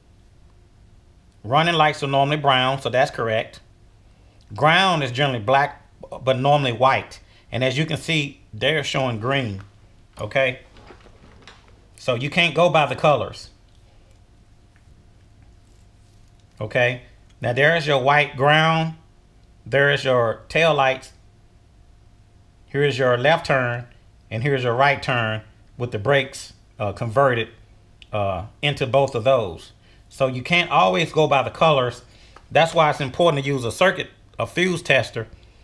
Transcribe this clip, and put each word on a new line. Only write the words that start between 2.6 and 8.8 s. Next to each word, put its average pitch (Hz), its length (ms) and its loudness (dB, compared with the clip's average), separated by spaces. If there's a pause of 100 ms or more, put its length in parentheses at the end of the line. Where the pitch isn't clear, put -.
so 120 80 -4
that's 127 200 2
correct. 113 520 -6 (920)
Ground 160 480 4
is 123 100 -4
generally 131 280 0
black, 135 480 0 (360)
but 127 140 0
normally 139 360 2
white. 120 480 0 (300)
And 117 120 -4
as 127 140 0
you 156 80 0
can 151 120 -6
see, 147 440 -4 (120)
they're 135 300 -2